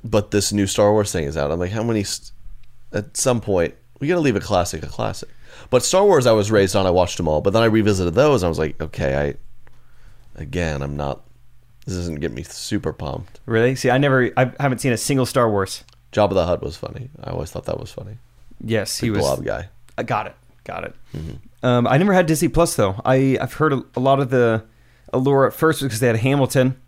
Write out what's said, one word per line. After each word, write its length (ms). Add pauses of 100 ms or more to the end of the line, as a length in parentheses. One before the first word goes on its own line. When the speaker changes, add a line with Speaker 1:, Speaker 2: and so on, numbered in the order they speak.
Speaker 1:
"But 280
this 220
new 140
Star 260
Wars 200
thing 120
is 120
out." 160
I'm 80
like, 120
"How 100
many 220
st-," 280 (640)
at 240
some 240
point, 320 (260)
we 80
gotta 120
leave 160
a 40
classic 420
a 40
classic. 420 (400)
But 160
Star 200
Wars, 220
I 60
was 180
raised 240
on, 120
I 40
watched 280
them 100
all, 140
but 100
then 100
I 40
revisited 480
those, 280
and 40
I 20
was 100
like, 220
"Okay, 340 (1200)
I, 40
again, 420
I'm 140
not, 240 (640)
this 120
doesn't 200
get 160
me 100
super 520
pumped." 520
Speaker 2:
Really? 300
See, 140
I 80
never, 400
I 200
haven't 200
seen 140
a 40
single 300
Star 240
Wars. 340 (280)
Speaker 1:
Jabba 220
the 100
Hutt 180
was 140
funny. 320 (140)
I 80
always 200
thought 160
that 140
was 120
funny. 260 (440)
Speaker 2:
Yes, 360
he 100
Speaker 1:
Big 80
Speaker 2:
was. 80
Speaker 1:
blob 200
guy. 240 (280)
Speaker 2:
I 60
got 240
it. 80 (300)
Got 200
it. 100 (220)
Speaker 1:
Mm-hmm. 500
Speaker 2:
Um, 200
I 120
never 140
had 140
Disney 220
Plus 280
though. 280
I, 360
I've 140
heard 180
a, 100 (140)
a 40
lot 200
of 100
the 340 (480)
allure 340
at 80
first 280
because 180
they 80
had 80
Hamilton 720